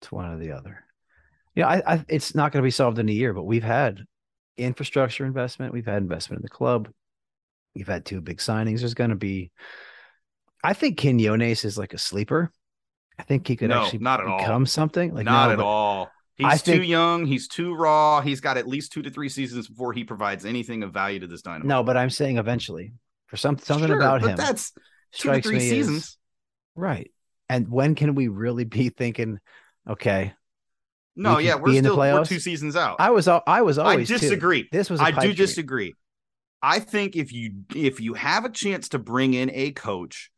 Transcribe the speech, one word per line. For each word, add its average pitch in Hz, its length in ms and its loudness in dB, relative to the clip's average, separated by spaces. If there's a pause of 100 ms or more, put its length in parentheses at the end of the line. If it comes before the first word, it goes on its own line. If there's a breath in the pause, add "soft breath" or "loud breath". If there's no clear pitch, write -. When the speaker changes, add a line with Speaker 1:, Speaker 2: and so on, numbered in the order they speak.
Speaker 1:
It's - 100 -20
one 95 160 -8
or 82 120 -8
the 80 140 -10
other. 69 320 -16 (720)
Yeah, - 140 2
I, 175 260 2
I, 160 140 0
it's - 260 -2
not 147 180 2
gonna 143 100 2
be 127 80 4
solved 120 280 2
in 107 100 0
a 107 40 0
year, 110 220 0
but 90 100 -8
we've 113 200 0
had 113 400 0 (520)
infrastructure 127 680 -2
investment. 131 460 -6
We've 117 140 -8
had 104 120 -2
investment 87 420 -6
in - 20 -10
the - 60 -10
club. 123 420 -2 (840)
We've 98 120 -12
had 87 180 -6
two 98 160 -10
big 85 180 -10
signings. 110 420 -2
There's 120 140 -4
gonna 117 220 0
be, 95 340 -6 (1120 loud breath)
I 170 80 2
think 220 260 -2
Quinones 117 680 2
is, 104 120 -6
like, 98 180 -8
a 87 40 -10
sleeper. 143 520 -2 (680)
I - 60 -14
think 135 220 0
he 120 100 -2
could 117 120 0
Speaker 2:
No, 120 140 2
Speaker 1:
actually 107 160 -4
Speaker 2:
not 123 220 0
at 92 60 -4
all. 95 120 -2
Speaker 1:
become 110 260 2
something. 156 500 0
Like, 110 120 -4
Speaker 2:
Not 131 220 6
Speaker 1:
no, 113 40 4
Speaker 2:
at 107 60 2
Speaker 1:
but 110 60 2
Speaker 2:
all. 104 460 0 (320)
Speaker 1:
I 123 100 4
Speaker 2:
He's 156 100 2
too 170 100 2
Speaker 1:
think 180 140 4
Speaker 2:
young. 170 400 2
He's 127 200 -2
too 175 280 -4
raw. 151 480 4
He's 139 180 -2
got 139 160 -2
at 120 100 -2
least 139 260 -8
two 151 100 -8
to 143 80 -10
three 143 180 -8
seasons 123 400 -6
before 120 240 -6
he 120 120 -6
provides 101 420 -6
anything 113 360 -6
of 95 100 -10
value 98 280 -4
to 90 60 -12
this 85 160 -14
Dynamo. 80 240 -10
Speaker 1:
No, 135 160 2
but 123 140 0
I'm 127 140 2
saying 135 280 -2
eventually. 110 560 -6 (320)
For - 100 -16
some, 143 220 0
something 151 300 0
Speaker 2:
Sure, 151 80 4
Speaker 1:
about 135 260 4
Speaker 2:
but - 80 2
Speaker 1:
him 92 80 -2
Speaker 2:
that's 277 320 -2
two - 100 -20
to - 380 -20
Speaker 1:
strikes - 280 0
Speaker 2:
three 214 120 0
Speaker 1:
me 123 60 0
as 120 60 2
Speaker 2:
seasons. 151 480 -2 (560)
Speaker 1:
Right. 165 380 -6 (360)
And 123 200 0
when 135 260 2
can 147 200 2
we 135 140 2
really 117 360 -4
be 113 240 0
thinking, 113 500 -4 (500 soft breath)
okay, 98 440 0 (840)
Speaker 2:
No, 190 200 2
Speaker 1:
we 156 100 2
Speaker 2:
yeah, 175 80 4
Speaker 1:
could 139 80 -2
Speaker 2:
we're 139 100 4
Speaker 1:
be 135 60 8
in 131 60 6
the 135 60 6
Speaker 2:
still, - 80 4
we're 143 40 4 (180)
Speaker 1:
playoffs? 160 80 2
Speaker 2:
two 180 120 -2
seasons 151 360 -4
out. 143 220 0
Speaker 1:
I 185 120 4
was 190 180 4
al-, 170 180 6
I 196 160 6
was 151 160 4
Speaker 2:
I 147 40 2
Speaker 1:
always - 260 4
too. 240 100 2
Speaker 2:
disagree. 156 540 2
Speaker 1:
This 190 180 0
was 165 100 0
a 151 40 4
Speaker 2:
I 160 80 4
Speaker 1:
pipe 143 100 0
Speaker 2:
do 180 60 4
Speaker 1:
dream. 196 80 0
Speaker 2:
disagree. 139 580 -2 (680)
I 156 160 2
think 208 380 -4
if 151 160 -4
you, 107 320 -10 (100)
if 135 260 -2
you 113 140 -6
have 180 300 0
a 254 60 -6
chance 196 400 -6
to 143 80 -4
bring 127 360 0
in 127 180 -2
a 135 200 -4
coach 95 640 -10